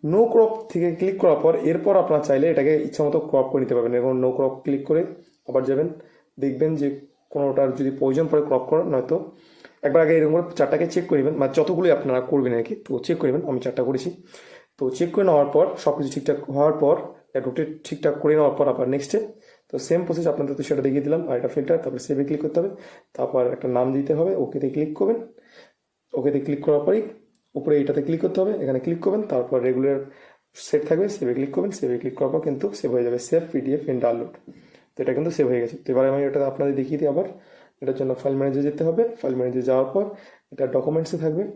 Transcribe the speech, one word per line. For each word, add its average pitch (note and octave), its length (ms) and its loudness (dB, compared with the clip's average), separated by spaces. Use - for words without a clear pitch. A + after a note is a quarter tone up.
No G3 100 4
crop A3+ 200 6
থেকে F3 160 0
ক্লিক F#3+ 240 0
করার D#3+ 200 6
পর E3 100 6
এরপর E3+ 240 2
আপনারা D#3 240 2
চাইলে C#3+ 260 4
এটাকে D3 200 4
ইচ্ছা - 180 -4
মতো D3+ 140 2
ক্রপ C3+ 220 2
করে C#3 120 2
নিতে B2 140 0
পারবেন। A#2+ 200 0
এরকম B2+ 160 2
no B2+ 140 4
crop C3+ 160 0
ক্লিক C#3 240 -2
করে D#3 120 4
আবার C3 200 2
যাবেন, C#3+ 180 2
দেখবেন C#3 280 0
যে C#3+ 60 0
কোনোটার C#3 360 2
যদি C3+ 200 0
প্রয়োজন C#3 320 2
পড়ে D3+ 160 4
ক্রপ C3 220 2
করার, E3 240 2
নয়তো C3 240 0
একবার E3 200 6
আগে D#3 120 4
এরকম D3+ 180 4
করে E3+ 100 2
চারটাকে D#3+ 340 2
চেক F3 160 0
করে D3+ 120 4
নেবেন, D3 180 0
মানে C3+ 180 2
যতগুলোই E3+ 400 2
আপনারা B2+ 220 0
করবেন B2+ 260 2
আর A#2 100 0
কি, A3 60 -6
তো - 60 -8
চেক E3 140 0
করে C#3+ 100 0
নেবেন। C3 200 0
আমি B2+ 160 -2
চারটা B2+ 220 -2
করেছি, C3+ 220 -2
তো - 60 -4
চেক E3+ 180 0
করে G3+ 140 2
নেওয়ার C#3+ 260 6
পর D#3+ 100 6
সব D3 140 4
কিছু C#3 180 -2
ঠিকঠাক C#3+ 220 -2
হওয়ার D3 280 4
পর D3 120 6
রোটেট D3 240 -4
ঠিকঠাক D3 360 -2
করে D3+ 160 4
নেওয়ার D3 200 4
পর C#3+ 160 4
আবার B2 200 -2
নেক্সটে C#3 240 -2
তো - 60 -10
সেম E3+ 200 2
প্রসেস E3+ 240 -2
আপনাদের C#3 260 -2
তো D3 120 -4
সেটা C#3 160 0
দেখিয়ে C#3 220 2
দিলাম, D#3+ 220 2
আর C3 100 0
একটা B2+ 160 -2
ফিল্টার, D3+ 280 2
তারপরে B2+ 240 -6
সেভে C#3 200 0
ক্লিক D3 160 -2
করতে D3+ 180 -2
হবে, G3 100 -2
তারপর B2+ 240 0
একটা C3 120 -6
নাম B2+ 100 2
দিতে C#3 220 0
হবে, F3 120 2
ওকেতে C#3 320 -4
ক্লিক D3+ 240 -2
করবেন। A3 180 0
ওকেতে C#3+ 280 0
ক্লিক C#3+ 220 -4
করার D3 180 2
পরেই G#3 180 2
উপরে D3 200 0
এইটাতে C#3+ 280 0
ক্লিক E3 160 -2
করতে F3+ 180 0
হবে, G#3 120 0
এখানে C3 220 0
ক্লিক E3+ 200 -2
করবেন, G#3 160 0
তারপর B2+ 260 0
রেগুলার C3 320 2
সেভ D3 220 2
থাকবে, E3 160 2
সেভে B2 220 -4
ক্লিক C#3 180 -4
করবেন, F#3+ 240 -2
সেভে B2 220 -2
ক্লিক F#3+ 180 -6
করার C3+ 140 0
পর D#3 140 0
কিন্তু C#3 180 -4
সেভ C#3+ 160 -4
হয়ে A#2+ 120 2
যাবে, A#2+ 200 -2
save E3 260 0
পিডিএফ C3+ 280 -2
in B2+ 120 0
download। A#2 300 -2
তো - 100 -20
এটা C3 140 0
কিন্তু D#3+ 200 -2
সেভ D3 140 4
হয়ে B2 120 2
গেছে। A#2 200 -6
তো - 100 -12
এবার C3 100 4
আমি C#3 160 0
এটা C#3+ 100 -2
আপনাদের C#3 280 0
দেখিয়ে C#3 220 -4
দিই D3+ 120 2
আবার। F3+ 140 0
এটার C3 180 -2
জন্য C3 120 -2
ফাইল C#3 180 -2
ম্যানেজার C#3 280 0
যেতে D3 200 -2
হবে, E3 160 2
ফাইল C3+ 200 -2
ম্যানেজার B2 300 -2
যাওয়ার C3 240 2
পর G3 120 0
এটা C3 120 -4
ডকুমেন্টসে D#3+ 480 -2
থাকবে D#3+ 200 -2